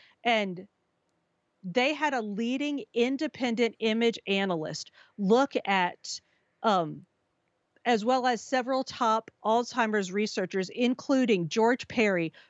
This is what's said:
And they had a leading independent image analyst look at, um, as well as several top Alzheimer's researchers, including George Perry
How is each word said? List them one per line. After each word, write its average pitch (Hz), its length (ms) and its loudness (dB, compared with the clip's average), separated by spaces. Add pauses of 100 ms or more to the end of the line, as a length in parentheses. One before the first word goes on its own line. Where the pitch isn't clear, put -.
(240)
And 202 420 -2 (960)
they 247 320 0
had 294 200 0
a 254 60 -2
leading 240 720 -4
independent 240 840 0
image 226 480 0
analyst 180 640 -2 (260)
look 226 380 4 (100)
at, - 560 -2 (420)
um, 175 440 0 (800)
as 226 180 2
well 254 220 2
as 240 160 0
several 262 420 -2
top 220 460 0 (140)
Alzheimer's 214 680 0
researchers, 190 560 -2
including 240 800 2
George 226 400 2
Perry 185 440 0 (180)